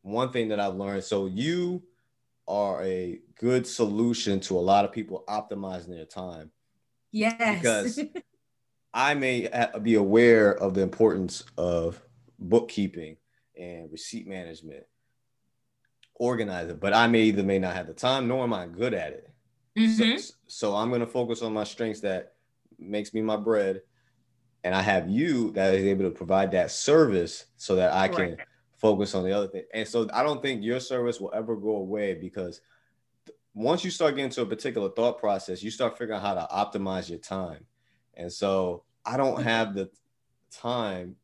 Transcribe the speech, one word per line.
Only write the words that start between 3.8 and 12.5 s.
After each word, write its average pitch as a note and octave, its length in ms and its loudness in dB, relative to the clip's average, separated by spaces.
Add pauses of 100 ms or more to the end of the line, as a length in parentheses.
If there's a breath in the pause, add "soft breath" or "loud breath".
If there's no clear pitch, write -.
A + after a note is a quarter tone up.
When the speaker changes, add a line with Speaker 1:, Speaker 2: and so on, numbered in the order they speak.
Speaker 1:
to F#2 160 -2
a F2 40 2
lot G2 260 6
of - 60 -6
people F#2+ 360 -8
optimizing G2 600 -8
their E2 180 -14
time. E2+ 440 -12 (640)
Speaker 2:
Yes. A3 240 0 (220)
Speaker 1:
Because E3 460 0
Speaker 2:
<laughs> - 920 -20
Speaker 1:
I C3+ 180 2
may C3 400 0
ha-, A#2 280 -2
be A2 160 4
aware G#2+ 580 8
of G2 180 0
the G2 80 0
importance F#2+ 640 2 (140)
of E2+ 440 0 (360)
bookkeeping F#2 800 0 (360)